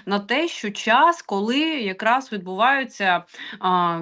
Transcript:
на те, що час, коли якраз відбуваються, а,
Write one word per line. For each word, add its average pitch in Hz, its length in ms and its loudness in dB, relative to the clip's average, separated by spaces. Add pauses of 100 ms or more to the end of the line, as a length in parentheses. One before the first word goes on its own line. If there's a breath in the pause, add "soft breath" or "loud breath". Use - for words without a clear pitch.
на 202 120 0
те, 254 300 -2
що 220 220 -6
час, 285 520 4
коли 214 380 -2
якраз 254 720 -2
відбуваються, 196 920 0 (360 loud breath)
а, 175 420 0